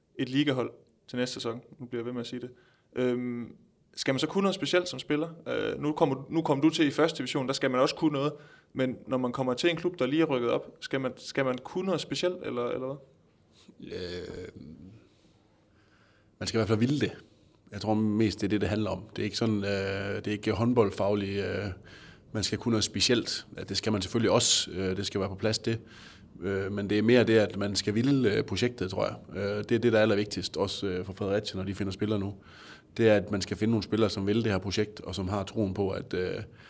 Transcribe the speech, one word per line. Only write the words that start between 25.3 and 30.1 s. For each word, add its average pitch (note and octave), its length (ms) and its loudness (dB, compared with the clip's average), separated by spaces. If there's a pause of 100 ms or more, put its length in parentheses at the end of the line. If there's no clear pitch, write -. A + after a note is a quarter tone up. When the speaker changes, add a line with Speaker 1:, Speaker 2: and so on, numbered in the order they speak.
Speaker 2:
plads, A2 240 0
det. A2+ 200 0 (600)
Øh, G2 300 -2
men G2+ 180 -2
det G#2 80 4
er G#2+ 40 6
mere A#2 220 8
det, A2+ 140 6
at G2+ 200 4
man G2+ 180 -2
skal G#2 200 0
ville, B2 380 4
øh, A2 100 2
projektet, G2+ 460 -2
tror G2 160 0
jeg. - 320 -8
Øh, G2+ 200 -2
det G#2 140 -6
er A#2 80 4
det, A#2 140 4
der A2 40 6
er G#2+ 40 8
allervigtigst, G#2 560 2